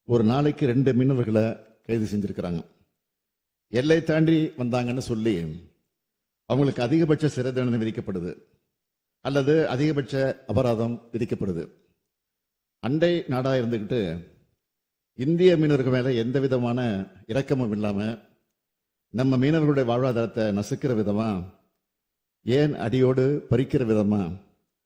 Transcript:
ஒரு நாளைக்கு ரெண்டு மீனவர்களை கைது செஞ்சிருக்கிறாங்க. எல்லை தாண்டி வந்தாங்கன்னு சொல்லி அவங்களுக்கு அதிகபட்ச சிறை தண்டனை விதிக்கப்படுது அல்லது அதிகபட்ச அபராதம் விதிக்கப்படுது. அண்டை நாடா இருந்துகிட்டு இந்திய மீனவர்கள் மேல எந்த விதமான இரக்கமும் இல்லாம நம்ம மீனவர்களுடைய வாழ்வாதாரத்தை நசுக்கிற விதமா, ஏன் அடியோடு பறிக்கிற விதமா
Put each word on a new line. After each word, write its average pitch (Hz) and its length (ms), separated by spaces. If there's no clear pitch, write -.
ஒரு 120 160
நாளைக்கு 143 420
ரெண்டு 131 280
மீனவர்களை 120 500
கைது 113 220
செஞ்சிருக்கிறாங்க. 95 560
எல்லை 156 300
தாண்டி 160 340
வந்தாங்கன்னு 123 540
சொல்லி 110 240
அவங்களுக்கு 127 340
அதிகபட்ச 156 420
சிறை 131 260
தண்டனை 123 280
விதிக்கப்படுது 101 520
அல்லது 139 280
அதிகபட்ச 143 460
அபராதம் 117 480
விதிக்கப்படுது. 98 520
அண்டை 160 300
நாடா 131 260
இருந்துகிட்டு 117 480
இந்திய 170 380
மீனவர்கள் 139 360
மேல 127 200
எந்த 120 260
விதமான 123 400
இரக்கமும் 127 440
இல்லாம 104 280
நம்ம 131 240
மீனவர்களுடைய 147 500
வாழ்வாதாரத்தை 117 640
நசுக்கிற 123 420
விதமா, 107 360
ஏன் 143 300
அடியோடு 131 720
பறிக்கிற 131 360
விதமா 104 380